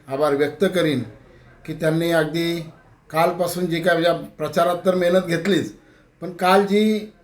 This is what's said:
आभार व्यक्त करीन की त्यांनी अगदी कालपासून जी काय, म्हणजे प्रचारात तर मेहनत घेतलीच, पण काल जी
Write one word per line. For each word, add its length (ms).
आभार 260
व्यक्त 320
करीन 280
की 80
त्यांनी 380
अगदी 600
कालपासून 560
जी 160
काय, 120
म्हणजे 320
प्रचारात 380
तर 100
मेहनत 320
घेतलीच, 460
पण 100
काल 340
जी 480